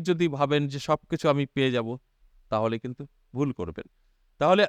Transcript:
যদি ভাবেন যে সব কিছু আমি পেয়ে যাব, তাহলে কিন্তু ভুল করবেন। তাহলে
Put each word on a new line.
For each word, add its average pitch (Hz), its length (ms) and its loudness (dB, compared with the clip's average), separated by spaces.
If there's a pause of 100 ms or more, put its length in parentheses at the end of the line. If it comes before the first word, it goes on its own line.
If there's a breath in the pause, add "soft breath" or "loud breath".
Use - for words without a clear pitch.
যদি 175 160 2 (120)
ভাবেন 147 240 2 (100)
যে 139 160 -8
সব 156 120 0 (100)
কিছু 165 240 -4
আমি 143 100 0 (100)
পেয়ে 131 220 2
যাব, 117 120 -2 (640)
তাহলে 110 320 0
কিন্তু 123 200 -10 (300)
ভুল 139 160 0 (100)
করবেন। 82 280 -10 (520)
তাহলে 185 300 6